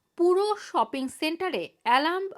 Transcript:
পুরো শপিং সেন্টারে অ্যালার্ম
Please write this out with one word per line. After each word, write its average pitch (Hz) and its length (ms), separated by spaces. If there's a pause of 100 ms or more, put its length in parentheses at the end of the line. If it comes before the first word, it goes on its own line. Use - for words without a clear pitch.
(180)
পুরো 370 280 (220)
শপিং 247 400
সেন্টারে 320 540 (200)
অ্যালার্ম 311 420 (140)